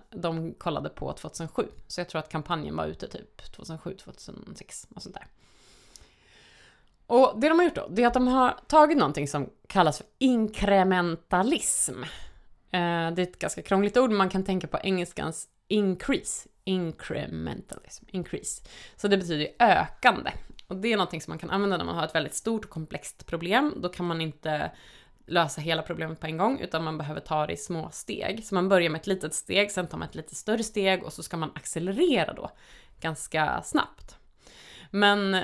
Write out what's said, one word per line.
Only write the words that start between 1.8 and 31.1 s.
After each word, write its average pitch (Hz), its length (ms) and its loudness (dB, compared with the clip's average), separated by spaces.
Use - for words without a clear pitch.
Så - 140 -8
jag 175 80 -8
tror 165 100 -6
att 156 100 -8
kampanjen 151 480 -6
var 160 100 -2
ute - 220 -10
typ - 440 -16
tvåtusen - 260 -14
sju, 175 160 -10
tvåtusen - 640 -18
sex - 380 -18
och - 80 -16
sånt - 120 -16
där. - 120 -18
Och 240 340 6
det 285 80 6
de 330 100 6
har 359 60 8
gjort 330 100 2
då, - 160 -6
det 220 120 2
är 240 40 6
att 240 80 4
de 254 140 4
har 254 280 4
tagit 302 320 8
någonting 147 300 2
som 143 220 -4
kallas 165 300 4
för - 80 -16
inkrementalism. 190 1800 2
Eh, 170 400 0
det 170 80 -2
är - 40 2
ett 180 160 -4
ganska - 240 -6
krångligt 202 340 2
ord, 247 140 6
men 214 80 2
man 190 120 2
kan 190 140 0
tänka 185 220 0
på - 160 -4
engelskans 175 680 -4
increase. - 800 0
Incrementalism. - 1400 -6
Increase. - 540 -8
Så 208 120 -2
det 202 80 6
betyder 170 280 0
ju - 40 -4
ökande. 208 720 4
Och 190 80 -8
det 220 160 -2
är 214 40 2
någonting 170 240 -2
som - 100 -12
man 160 80 -8
kan 165 120 -12
använda 196 260 0
när 170 80 -4
man 170 100 -4
har 165 100 -2
ett 156 100 -4
väldigt 151 200 -2
stort 220 300 -4
och - 60 -16
komplext - 560 -12
problem. 196 500 0
Då 180 120 -4
kan 180 180 -4
man 165 140 -2
inte 156 500 -4
lösa 165 340 0
hela 160 220 -2
problemet 160 380 -8
på 165 60 -6
en 160 100 -6
gång, 220 240 2
utan 165 240 -4
man 156 140 -4
behöver 151 220 -6
ta 151 260 0
det 165 60 -4
i 165 40 -4
små 160 360 -6
steg. - 520 -6
Så - 100 -6
man 185 140 2
börjar 175 220 6
med 160 100 -6
ett - 60 -16
litet 190 280 -4
steg, 202 380 0
sen 180 140 -2
tar - 120 -10
man 165 100 -6
ett - 60 -16
lite - 200 -12
större 226 280 -2
steg 190 420 0
och - 80 -12